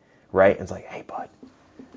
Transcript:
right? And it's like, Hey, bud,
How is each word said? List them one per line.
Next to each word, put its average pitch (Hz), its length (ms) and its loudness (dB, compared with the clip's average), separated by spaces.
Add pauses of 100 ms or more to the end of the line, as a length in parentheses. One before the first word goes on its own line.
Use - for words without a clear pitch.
(320)
right? 95 200 6
And - 100 -4
it's 92 80 -10
like, 92 160 -14
Hey, - 200 -16
bud, - 220 -12 (680)